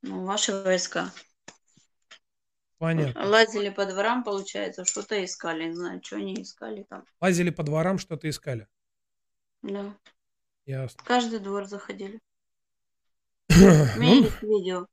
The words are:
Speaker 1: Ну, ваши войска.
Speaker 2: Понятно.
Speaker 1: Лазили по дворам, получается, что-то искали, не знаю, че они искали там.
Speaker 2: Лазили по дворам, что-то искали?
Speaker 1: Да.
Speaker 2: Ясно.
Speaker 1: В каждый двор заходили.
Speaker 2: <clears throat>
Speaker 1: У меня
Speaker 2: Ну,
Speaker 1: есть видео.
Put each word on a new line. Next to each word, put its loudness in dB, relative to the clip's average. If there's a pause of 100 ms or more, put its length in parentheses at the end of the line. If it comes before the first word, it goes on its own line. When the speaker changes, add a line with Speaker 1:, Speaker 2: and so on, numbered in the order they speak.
Speaker 1:
Ну, -8
ваши -2 (120)
войска. -2 (1700)
Speaker 2:
Понятно. -2
Speaker 1:
Лазили 2
по -4
дворам, -2
получается, -8
что-то -4
искали, -8
не -8
знаю, -8
че -12
они -8
искали -14
там. -18 (160)
Speaker 2:
Лазили 0
по -8
дворам, -2
что-то -8
искали? -10 (960)
Speaker 1:
Да. -10 (720)
Speaker 2:
Ясно. -10
Speaker 1:
В -20
каждый -2
двор -8
заходили. -14 (1300)
Speaker 2:
<clears throat> -
Speaker 1:
У 8
меня 8
Speaker 2:
Ну, 10
Speaker 1:
есть -4
видео. -2